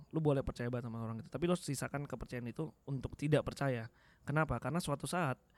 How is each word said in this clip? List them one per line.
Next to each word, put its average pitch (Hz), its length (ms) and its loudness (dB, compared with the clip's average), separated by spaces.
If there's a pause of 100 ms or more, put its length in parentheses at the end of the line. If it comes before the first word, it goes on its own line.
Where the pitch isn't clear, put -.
lu 160 120 0
boleh 143 200 6
percaya - 280 -2
banget 123 180 -2
sama 113 140 -4
orang 113 180 -4
gitu. - 120 -10
Tapi 143 140 -2
lu 175 80 6
harus 175 120 0
sisakan 143 400 -2
kepercayaan 120 420 -6
itu 120 220 -4 (160)
untuk 135 300 -4
tidak 147 280 4
percaya. 123 480 -2 (320)
Kenapa? 143 360 2
Karena 139 200 0
suatu 143 260 -2
saat 160 300 2 (240)